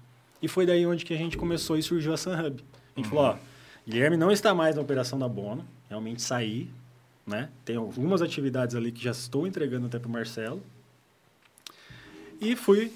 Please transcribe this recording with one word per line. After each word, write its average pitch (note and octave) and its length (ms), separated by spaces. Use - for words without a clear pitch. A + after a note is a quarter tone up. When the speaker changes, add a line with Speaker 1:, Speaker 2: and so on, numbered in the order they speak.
Speaker 1:
E D#3 60
foi F3+ 180
daí F3 200
onde E3+ 180
que - 100
a D#3 40
gente E3 200
começou E3 400
e D#3 60
surgiu D#3+ 300
a D#3 40
Sun F#3 160
Hub. D3+ 300
A - 40
gente A2+ 60
Speaker 2:
Uhum. G#2+ 100
Speaker 1:
falou, C#3+ 160
"Ó, - 40
Guilherme C3+ 260
não E3 160
está G3+ 220
mais D#3+ 220
na D3+ 60
operação C3+ 360
da C3 100
Bono, G#2+ 380
realmente A2 320
saí, A#2+ 480
né? G#2 240
Tem A#3 100
algumas F3 460
atividades B2+ 520
ali A#2 180
que A#2 120
já B2 80
estou C#3+ 340
entregando C3 420
até A#2 120
pro B2 100
Marcelo." A#2 520
E A3 160
fui A3 400